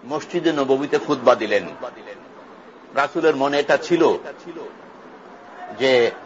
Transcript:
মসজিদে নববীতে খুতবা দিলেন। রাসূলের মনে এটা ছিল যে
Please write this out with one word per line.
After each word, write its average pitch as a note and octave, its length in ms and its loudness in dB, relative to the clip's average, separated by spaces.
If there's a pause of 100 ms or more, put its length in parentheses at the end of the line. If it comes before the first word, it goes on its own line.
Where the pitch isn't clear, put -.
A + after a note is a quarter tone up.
মসজিদে D#3 460 -2
নববীতে C#3 480 0
খুতবা B2+ 360 2
দিলেন। G#2 320 -2 (1300)
রাসূলের D3+ 400 0
মনে C#3+ 240 0
এটা D3 180 2
ছিল D#3+ 400 2 (1600)
যে B2+ 320 4 (140)